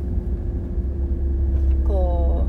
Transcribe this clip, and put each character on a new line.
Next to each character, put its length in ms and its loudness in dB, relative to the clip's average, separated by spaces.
こ 600 2